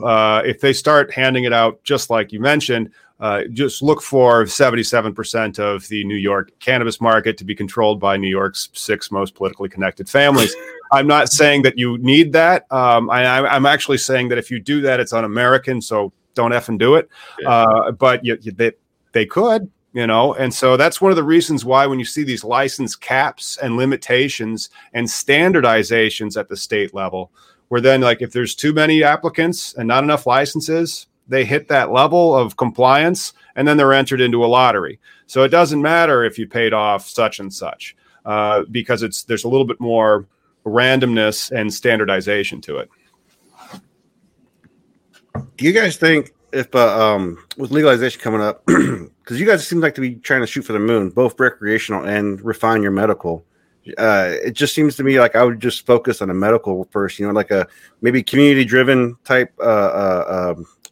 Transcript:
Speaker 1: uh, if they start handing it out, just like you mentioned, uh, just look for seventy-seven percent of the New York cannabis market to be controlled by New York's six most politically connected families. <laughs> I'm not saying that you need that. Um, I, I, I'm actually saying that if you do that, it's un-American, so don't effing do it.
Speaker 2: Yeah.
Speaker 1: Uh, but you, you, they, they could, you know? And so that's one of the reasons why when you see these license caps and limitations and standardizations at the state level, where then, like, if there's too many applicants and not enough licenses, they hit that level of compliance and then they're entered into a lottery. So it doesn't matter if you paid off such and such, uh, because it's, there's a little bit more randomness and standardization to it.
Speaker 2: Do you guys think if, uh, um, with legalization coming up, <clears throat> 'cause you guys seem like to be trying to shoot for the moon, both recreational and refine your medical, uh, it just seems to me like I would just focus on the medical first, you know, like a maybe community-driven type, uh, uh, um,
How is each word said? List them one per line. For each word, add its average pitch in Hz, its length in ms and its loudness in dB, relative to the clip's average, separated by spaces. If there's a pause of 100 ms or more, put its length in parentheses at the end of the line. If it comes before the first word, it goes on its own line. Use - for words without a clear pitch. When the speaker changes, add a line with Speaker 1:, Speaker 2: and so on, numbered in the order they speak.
Speaker 1:
uh, 110 400 2
if 123 160 -4
they 139 100 4
start 147 400 2
handing 131 320 0
it 120 80 -2
out, 113 320 0
just - 260 -4
like 110 220 -2
you 107 80 -10
mentioned, 123 520 -2 (280)
uh, 104 320 -4
just 131 300 -4
look 147 200 0
for 120 440 4
seventy-seven 117 680 0
percent 110 460 -6
of 101 300 -4
the 104 160 -8
New 104 100 -6
York 98 360 -4 (100)
cannabis 120 400 -2
market 113 380 0
to 95 40 -18
be 98 120 -10
controlled 107 440 -2
by 98 160 0
New 98 140 -4
York's 95 420 -4
six - 400 -6
most 98 240 -6
politically 98 320 -6
connected 95 400 -8
families. 139 520 2
<laughs> - 320 -20
I'm 139 140 0
not 147 260 2
saying 147 320 4
that 127 140 0
you 123 220 -4
need 139 340 4
that. 165 380 2
Um, 123 400 2
I, 123 120 2
I, 131 320 2
I'm 135 120 2
actually 139 320 2
saying 127 300 -2
that 120 100 -2
if - 100 -8
you 123 100 -8
do 143 220 -4
that, 131 180 0
it's 117 140 -6
un-American, 120 680 0
so 104 300 -4 (220)
don't 117 160 0
effing 113 300 -2
do 127 160 6
it. - 120 2 (320)
Speaker 2:
Yeah. - 100 -4
Speaker 1:
Uh, 113 420 4
but 123 340 0
you, 113 160 -4
you, 110 100 -12
they, 110 200 -2 (400)
they 110 160 0
could, 220 420 0 (240)
you 120 140 -4
know? 117 260 2
And 131 180 -4
so 127 260 2
that's 160 220 2
one 190 120 4
of 185 40 2
the 160 80 2
reasons 160 400 2
why 131 220 4
when 135 140 -2
you 117 60 -6
see 151 180 -6
these 127 200 -6
license 127 520 -4
caps - 680 -4
and 120 160 -4
limitations 123 960 -4 (220)
and 117 140 -4
standardizations 113 1300 0
at 101 100 -8
the 98 80 -12
state 101 360 -4
level, 92 380 -8 (360)
where 120 140 -2
then, 131 200 4
like, 120 220 0
if 113 80 -8
there's 123 240 -6
too 151 180 -2
many 156 300 2
applicants 160 720 -2
and 117 120 -6
not 127 160 2
enough 147 220 -2
licenses, 156 800 -2 (220)
they 131 180 0
hit 143 220 -2
that 131 240 0
level 156 440 4
of 117 220 0
compliance 131 760 2 (220)
and 139 120 0
then 151 100 4
they're 135 160 4
entered 135 280 2
into 120 220 2
a 117 40 4
lottery. 113 520 2 (280)
So - 160 2
it 139 60 4
doesn't 160 320 2
matter 156 420 2
if 113 160 -4
you 104 80 -10
paid 113 260 -2
off 104 340 0
such 110 320 -4
and 98 140 -14
such, - 420 -14 (300)
uh, 104 460 -2
because 117 320 -4
it's, 104 200 -8
there's 113 200 -6
a 117 40 -8
little 131 200 -2
bit 117 120 -8
more 110 460 0 (400)
randomness 120 840 0
and 107 220 -4
standardization 101 880 -2
to 73 160 -10
it. - 120 -10 (2750)
Speaker 2:
Do 139 80 -4
you 165 60 4
guys 208 260 0
think 160 360 2 (180)
if, 131 220 -4
uh, 113 260 4 (160)
um, 90 280 -6 (140)
with 123 140 -10
legalization 131 480 2
coming 110 220 -2
up, 104 240 -4
<clears throat> 120 580 -2
'cause 120 160 -8
you 190 60 -4
guys 196 220 2
seem 170 120 -2
like 160 160 0
to 135 60 -8
be 123 140 -4
trying 131 260 -2
to 110 60 -2
shoot - 160 -8
for 110 100 -8
the 104 60 -2
moon, 107 320 0
both 120 280 0
recreational 107 680 -2
and 104 360 -4
refine 113 400 -2
your 101 100 0
medical, 95 540 -2 (520)
uh, 98 340 0 (120)
it 117 80 -4
just 143 220 -4
seems 151 220 0
to 135 80 -6
me 135 160 4
like 120 160 4
I 120 80 4
would 120 160 0
just 120 260 -4
focus 120 360 0
on 98 80 -4
the 90 40 -4
medical 98 580 -2
first, 101 280 -4
you 101 80 -4
know, 101 60 -4
like 104 180 -2
a 95 160 0 (340)
maybe 123 220 0
community-driven 131 1000 2
type, 127 360 0
uh, - 40 -4
uh, 95 920 0
um, 82 80 -16 (260)